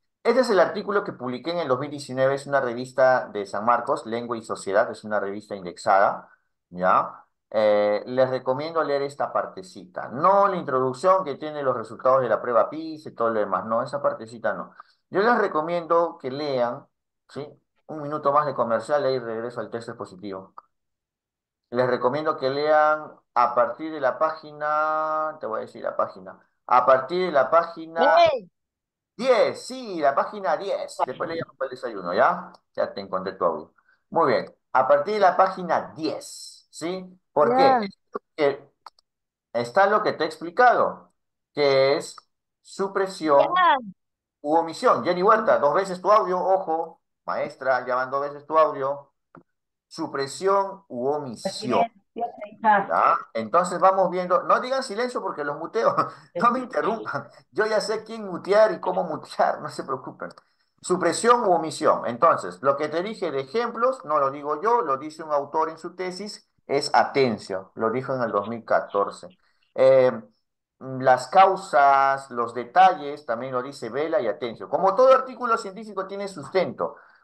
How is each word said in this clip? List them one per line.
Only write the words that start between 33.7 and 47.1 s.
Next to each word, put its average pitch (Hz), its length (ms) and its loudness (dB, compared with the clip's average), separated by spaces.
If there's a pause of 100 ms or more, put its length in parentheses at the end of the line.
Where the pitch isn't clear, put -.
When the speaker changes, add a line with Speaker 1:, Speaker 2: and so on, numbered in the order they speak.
Speaker 1:
Muy 151 240 2
bien, 90 220 -2 (180)
a 131 140 4
partir 147 280 2
de 214 60 -2
la 180 160 4
página 165 580 0
diez, - 760 -10
¿sí? 185 340 -8 (280)
¿Por 151 160 4
Speaker 2:
Ya. 240 60 2
Speaker 1:
qué? 262 240 6 (320)
Porque - 580 -2 (840)
está 120 340 2
lo 208 160 2
que 143 100 0
te 151 100 -4
he 165 40 0
explicado, 175 840 0 (400)
que 139 440 4
es - 180 -12 (460)
supresión 190 960 0
Speaker 2:
Ya. 269 220 4 (640)
Speaker 1:
u 151 160 0
omisión. 160 460 0
Jenny 175 200 0
Huerta, 220 360 4
dos 143 160 2
veces 180 260 -2
tu 185 100 2
audio, 185 280 2
ojo, 170 640 -2 (240)